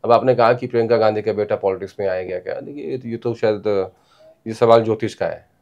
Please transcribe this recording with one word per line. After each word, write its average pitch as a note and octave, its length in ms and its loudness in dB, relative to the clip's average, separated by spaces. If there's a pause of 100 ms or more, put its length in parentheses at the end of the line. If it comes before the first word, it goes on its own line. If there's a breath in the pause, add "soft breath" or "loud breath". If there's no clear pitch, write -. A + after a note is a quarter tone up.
अब A2+ 60 2
आपने A#2 240 4
कहा A#2 180 4
कि B2 140 -4
प्रियंका A#2 300 0
गांधी G#2+ 240 2
का G#2 120 -2
बेटा G#2 220 -2
पॉलिटिक्स F#2+ 440 -4
में G2+ 80 -2
आएगा F#2 300 -6
क्या, - 220 -8
देखिए, D3 320 -12
ये C3 60 -6
तो, B2+ 120 -10
ये A#2 80 -6
तो A#2 160 -4
शायद, G#2+ 340 0
अ, G2 160 0 (640 soft breath)
ये A2+ 60 -8
सवाल A#2 300 6
ज्योतिष A2 300 -2
का F#2+ 120 -4
है। D#2+ 240 -8 (120)